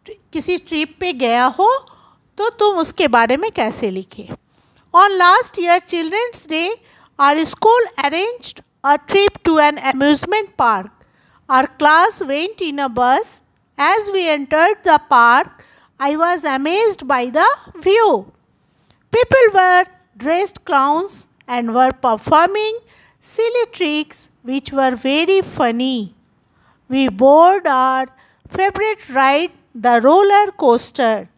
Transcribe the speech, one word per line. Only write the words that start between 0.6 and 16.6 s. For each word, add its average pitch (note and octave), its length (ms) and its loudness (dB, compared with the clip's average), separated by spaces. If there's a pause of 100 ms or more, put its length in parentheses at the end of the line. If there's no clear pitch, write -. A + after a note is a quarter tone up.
पे F4+ 120 -4
गया A#3+ 340 0
हो, G4 220 0 (680)
तो A4 120 -2
तुम G#4 280 0
उसके D#4+ 300 0
बारे A#3 280 2
में G#4 140 -4
कैसे A3 400 -4
लिखे? - 380 -14 (680)
On F#4+ 240 4
last F#4 400 2
year F4 220 2
Children's F4+ 680 -6
Day, D#4+ 240 -4 (480)
our D4 260 2
school A4 440 2 (160)
arranged G4 560 -6 (240)
a C#4+ 140 2
trip G4+ 460 0
to D#4+ 140 2
an D4 200 2
amusement D4 800 -2
park. G#3+ 340 -2 (580)
Our C4 180 2
class E4 560 0
went D#4+ 380 -6
in D4+ 180 -6
a C#4 100 -4
bus. B3 540 -2 (360)
As G4+ 340 0
we F#4 160 -2
entered D#4 560 0
the D#4 140 4 (100)
park, B3 560 2 (360)
I C#4+ 160 -4
was E4 280 -2
amazed D#4 640 -2